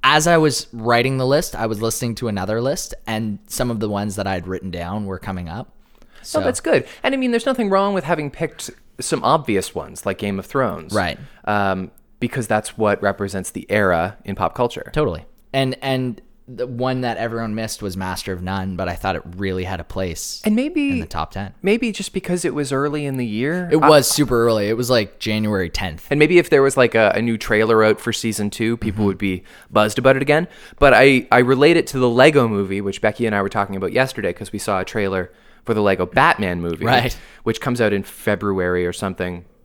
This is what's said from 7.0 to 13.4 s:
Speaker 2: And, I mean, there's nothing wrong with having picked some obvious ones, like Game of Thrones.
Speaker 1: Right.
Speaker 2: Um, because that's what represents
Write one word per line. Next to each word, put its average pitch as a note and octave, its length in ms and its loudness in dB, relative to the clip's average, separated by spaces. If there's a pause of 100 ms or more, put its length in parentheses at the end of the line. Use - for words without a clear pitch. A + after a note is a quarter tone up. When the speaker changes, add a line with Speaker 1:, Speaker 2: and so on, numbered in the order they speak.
Speaker 2:
And, C4 120 0
I C4+ 40 -2
mean, B3+ 140 0
there's A#3 140 0
nothing A#3 240 0
wrong G3 240 2
with F3 100 -2
having D3+ 260 -2
picked - 400 -8 (300)
some - 240 -2
obvious A#2 500 0
ones, - 320 -10
like G2 120 -4
Game G2+ 200 -4
of F#2+ 80 -10
Thrones. F2 480 -4
Speaker 1:
Right. F2+ 240 -2 (260)
Speaker 2:
Um, F#2+ 460 -2 (300)
because A#2+ 260 -4
that's - 320 -2
what G#2 240 2
represents G2 480 -4